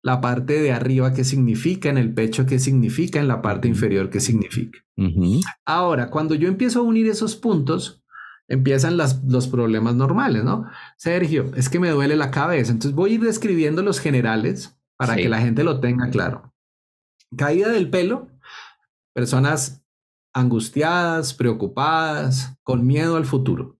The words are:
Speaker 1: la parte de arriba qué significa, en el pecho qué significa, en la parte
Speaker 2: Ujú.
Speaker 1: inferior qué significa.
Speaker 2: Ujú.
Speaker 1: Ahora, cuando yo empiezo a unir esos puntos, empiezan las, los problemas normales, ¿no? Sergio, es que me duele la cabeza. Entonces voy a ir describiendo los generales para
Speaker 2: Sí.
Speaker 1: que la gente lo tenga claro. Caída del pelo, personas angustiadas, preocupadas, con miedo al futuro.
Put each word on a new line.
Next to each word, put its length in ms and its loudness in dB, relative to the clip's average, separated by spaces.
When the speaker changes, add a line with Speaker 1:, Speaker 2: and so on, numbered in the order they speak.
Speaker 1:
la 180 0
parte 420 0
de 120 2
arriba 400 0
qué 100 0
significa, 640 0
en 80 0
el 160 0
pecho 320 0
qué 140 0
significa, 600 0
en 80 0
la 140 0
parte 260 -2
Speaker 2:
Ujú. 80 2
Speaker 1:
inferior 340 0
qué 120 -4
significa. 580 -4
Speaker 2:
Ujú. 420 2
Speaker 1:
Ahora, 440 0
cuando 260 -2
yo 140 2
empiezo 300 0
a 40 2
unir 240 2
esos 280 -2
puntos, 640 -2
empiezan 480 2
las, 260 0
los 240 0
problemas 480 0
normales, 480 2
¿no? 220 -2
Sergio, 580 0
es 140 0
que 100 0
me 100 2
duele 280 2
la 120 0
cabeza. 440 0
Entonces 200 -2
voy 180 2
a 40 2
ir 60 0
describiendo 600 0
los 180 0
generales 760 0
para 180 0
Speaker 2:
Sí. 80 0
Speaker 1:
que 60 2
la 100 0
gente 240 2
lo 160 0
tenga 300 0
claro. 440 -4
Caída 320 0
del 200 0
pelo, 380 -2
personas 680 0
angustiadas, 1000 0
preocupadas, 1300 -2
con 220 0
miedo 300 2
al 100 0
futuro. 540 -2